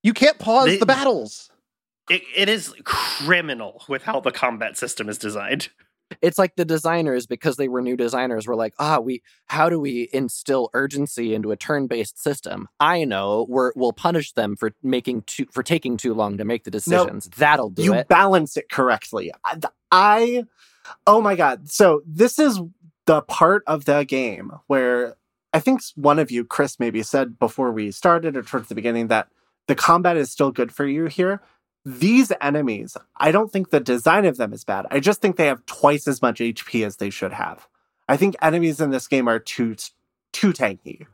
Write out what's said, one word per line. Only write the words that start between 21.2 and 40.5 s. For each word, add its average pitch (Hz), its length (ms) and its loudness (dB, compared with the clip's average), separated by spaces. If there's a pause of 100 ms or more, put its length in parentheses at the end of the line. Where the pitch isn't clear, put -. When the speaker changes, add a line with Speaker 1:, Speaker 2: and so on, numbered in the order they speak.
Speaker 4:
God. 147 360 0
So 156 340 6
this 170 340 2
is 254 200 4 (480)
the 151 160 6
part 190 440 2
of 151 180 -2
the 147 200 2
game 120 460 -4 (160)
where 123 480 0 (380)
I 160 60 4
think 254 220 2
s-, - 140 -16
one 147 240 4
of 135 120 0
you, 120 140 -4
Chris, - 340 -2
maybe 110 240 -2
said 127 360 -2
before 123 320 0
we 107 200 -6
started 165 460 0
or 120 60 -8
towards 120 260 -8
the 107 60 -10
beginning 117 320 -2
that 110 200 0 (400)
the 185 80 2
combat 175 400 4
is 143 160 -2
still 135 200 0
good 120 200 -2
for 143 160 -4
you 156 200 -4
here. 185 340 -2 (440)
These 196 460 2 (100)
enemies, 135 560 -2 (200)
I 156 140 4
don't 214 200 2
think 190 180 -4
the 196 100 4
design 156 460 2
of 143 120 2
them 110 160 -4
is - 120 -16
bad. 98 260 -4
I 139 80 0
just 190 220 0
think 190 160 0
they 156 100 2
have 127 180 -4
twice 147 420 2
as 131 140 -2
much 120 200 0
H 117 240 -6
P 113 180 -2
as 101 140 -6
they 101 120 -6
should - 240 -6
have. 87 340 -10 (420)
I 139 80 2
think 190 240 2
enemies 160 400 0
in 147 100 0
this 131 160 -4
game 127 220 0
are 113 100 2
too, 113 360 -6 (580)
too 196 180 2